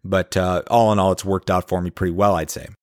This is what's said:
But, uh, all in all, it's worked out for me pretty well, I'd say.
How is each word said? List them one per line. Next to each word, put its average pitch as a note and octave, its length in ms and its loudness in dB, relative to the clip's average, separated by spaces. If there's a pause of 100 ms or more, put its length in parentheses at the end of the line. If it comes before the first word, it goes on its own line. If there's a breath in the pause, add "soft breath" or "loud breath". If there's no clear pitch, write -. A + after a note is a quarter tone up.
But, F#2+ 360 -2
uh, F2+ 320 0
all A2+ 200 4
in G#2 80 2
all, F#2+ 140 2
it's - 120 -4
worked F#2+ 260 -2
out F2+ 180 0
for F2+ 140 -2
me F2 80 -4
pretty F2 240 -4
well, G2 220 2
I'd E2 140 -4
say. - 160 -12 (160)